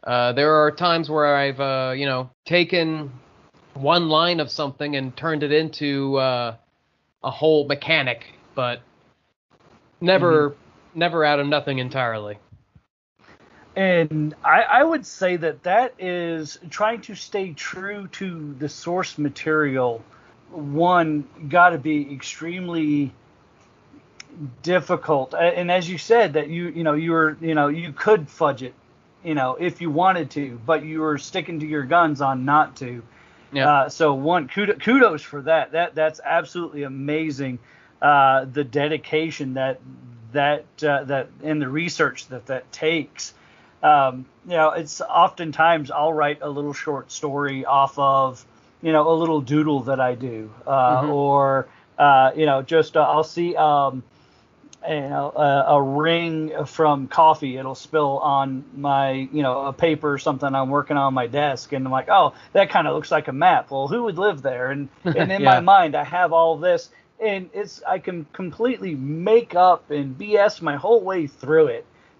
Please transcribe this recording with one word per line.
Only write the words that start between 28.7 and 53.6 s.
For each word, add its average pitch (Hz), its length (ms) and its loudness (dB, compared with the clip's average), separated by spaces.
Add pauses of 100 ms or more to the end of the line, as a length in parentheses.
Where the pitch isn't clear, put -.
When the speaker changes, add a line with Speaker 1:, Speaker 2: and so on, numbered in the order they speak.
Speaker 2:
you 160 120 -4
know, 127 240 -2
if 170 220 -6
you 170 100 -6
wanted 170 400 0
to, 131 340 -10
but 151 180 0
you 156 180 -8
were 151 180 -2
sticking 170 400 -8
to 151 80 -8
your 151 160 -4
guns 151 380 2
on 131 240 -2
not 147 320 2
to. 120 260 -12 (500)
Speaker 1:
Yeah. 139 160 2
Speaker 2:
Uh, 143 200 4
so 151 240 2
one, 147 340 0
kudo-, 196 340 -2
kudos 220 400 4
for 143 220 -14
that. 151 280 2
That, 165 240 -2
that's 156 280 -2
absolutely 160 600 -4
amazing. 139 760 -6 (420)
Uh, 135 440 4
the 135 180 -6
dedication 147 880 -4
that, 131 260 -4 (540)
that, 143 320 0 (180)
uh, 143 220 0
that, 135 240 -4 (140)
and 151 180 -4
the 127 80 -4
research 156 580 -4
that 127 200 -16
that 127 240 -10
takes. - 600 -4 (480)
Um, 135 440 4 (200)
you 175 100 -6
know, 156 160 4
it's 160 300 -8
oftentimes 160 880 2
I'll 151 220 0
write 147 280 0
a 147 80 -8
little 147 240 -6
short 139 380 -8
story 139 520 -6
off 139 340 0
of, 135 460 0 (380)
you 160 100 -2
know, 156 200 4
a - 40 6
little 160 240 0
doodle 147 420 0
that 131 180 -2
I 127 160 0
do, 113 360 -10 (140)
uh, 127 360 4
Speaker 1:
Mm-hmm. 147 100 -2
Speaker 2:
or, 139 560 2 (300)
uh, 135 380 8
you 156 100 2
know, 135 160 2
just, 156 360 2
uh, 156 40 6
I'll 151 220 4
see, 170 320 -4
um, 143 480 2 (840)